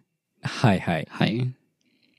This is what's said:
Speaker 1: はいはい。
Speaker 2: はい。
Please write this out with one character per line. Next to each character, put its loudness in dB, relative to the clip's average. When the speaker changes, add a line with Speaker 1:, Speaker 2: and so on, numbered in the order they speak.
Speaker 1:
は 2
い 2
は -2
い。 -8
Speaker 2:
は -2
い。 -2